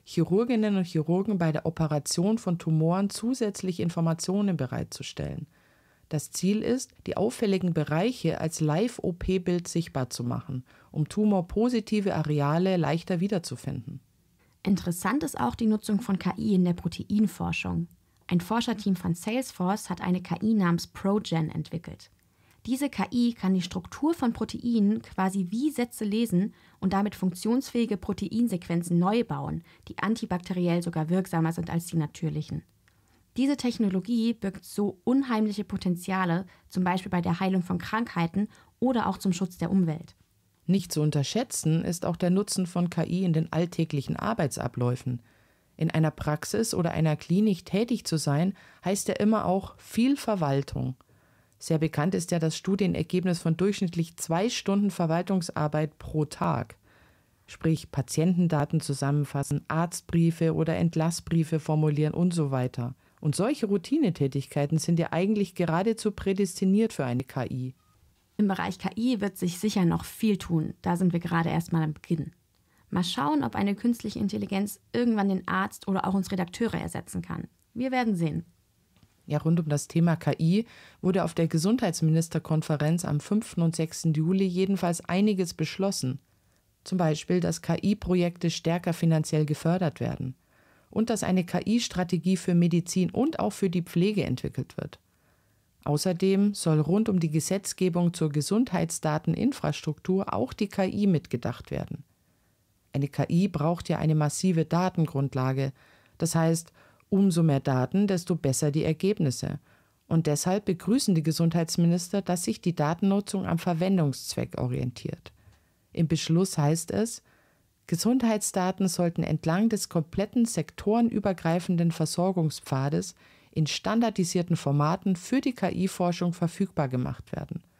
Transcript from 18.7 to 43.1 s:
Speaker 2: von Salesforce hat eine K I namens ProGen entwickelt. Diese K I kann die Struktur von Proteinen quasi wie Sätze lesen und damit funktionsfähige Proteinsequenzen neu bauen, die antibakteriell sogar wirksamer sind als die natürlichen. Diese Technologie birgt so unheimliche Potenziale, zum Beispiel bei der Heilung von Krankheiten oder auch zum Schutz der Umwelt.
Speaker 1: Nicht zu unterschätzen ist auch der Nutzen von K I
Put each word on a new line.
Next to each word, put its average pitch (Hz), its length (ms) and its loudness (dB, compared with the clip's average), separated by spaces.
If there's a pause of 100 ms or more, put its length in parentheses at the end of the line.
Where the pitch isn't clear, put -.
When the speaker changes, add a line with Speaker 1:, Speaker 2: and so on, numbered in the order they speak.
Speaker 2:
von 175 180 -2
Salesforce 214 720 -4
hat 175 140 -6
eine 180 200 0
K 170 200 -4
I 220 100 2
namens 175 340 2
ProGen 196 640 -2
entwickelt. - 600 -10 (560)
Diese 262 220 0
K - 240 -4
I 240 220 2
kann 190 180 0
die 185 80 2
Struktur 185 540 -2
von 233 180 0
Proteinen 226 680 0
quasi 190 480 -2
wie 254 200 -2
Sätze 240 340 -4
lesen 208 500 0 (260)
und 190 140 0
damit 196 200 0
funktionsfähige 220 840 -2
Proteinsequenzen 180 1000 -2
neu 208 240 2
bauen, 151 420 -6 (240)
die - 100 -14
antibakteriell 180 840 0
sogar 165 280 -2
wirksamer 170 420 0
sind 165 160 -6
als 170 180 -2
die 165 120 -2
natürlichen. 151 640 -4 (760)
Diese 269 220 2
Technologie 226 760 0
birgt 202 320 -6
so - 400 -2
unheimliche 220 600 2
Potenziale, 185 840 -2 (220)
zum 185 160 0
Beispiel 185 260 -2
bei 180 100 0
der 170 200 0
Heilung 190 220 2
von 180 140 -2
Krankheiten 196 720 -2 (300)
oder 240 300 2
auch 190 100 -2
zum 190 160 2
Schutz 180 240 -4
der 165 120 -2
Umwelt. 170 460 0 (500)
Speaker 1:
Nicht 180 240 2
zu 151 120 0
unterschätzen 156 840 0
ist - 220 -4
auch 170 100 -2
der 175 140 0
Nutzen 190 360 0
von 175 220 -2
K 170 160 -2
I 185 200 -2